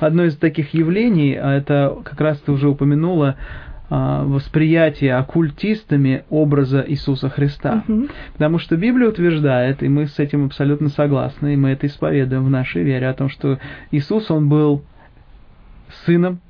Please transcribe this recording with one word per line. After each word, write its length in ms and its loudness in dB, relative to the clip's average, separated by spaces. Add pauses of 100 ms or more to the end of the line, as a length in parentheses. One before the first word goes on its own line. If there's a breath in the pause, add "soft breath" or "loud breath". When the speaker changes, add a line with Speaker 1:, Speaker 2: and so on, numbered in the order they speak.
Speaker 1:
Одно 240 2
из 100 0
таких 380 -2
явлений, 680 2
а, 140 0
это 480 0
как 160 -14
раз 200 0
ты 120 -4
уже 160 2
упомянула, 680 2 (560 loud breath)
а, 300 -2
восприятие 960 2
оккультистами 1120 0
образа 580 2
Иисуса 420 -2
Христа. 600 -2
Speaker 2:
Мгм. 180 0 (240 loud breath)
Speaker 1:
Потому 260 0
что 200 -2
Библия 320 2
утверждает, 720 0
и 60 0
мы 180 2
с 100 -8
этим 280 0
абсолютно 420 -2
согласны, 680 -2
и 20 2
мы 140 2
это 160 -2
исповедуем 580 0
в 40 2
нашей 340 -2
вере, 260 0
о 40 -4
том, 140 -2
что 320 -2 (320 loud breath)
Иисус, 400 -2
он 160 2
был 340 4 (1200 soft breath)
Сыном 340 2 (100)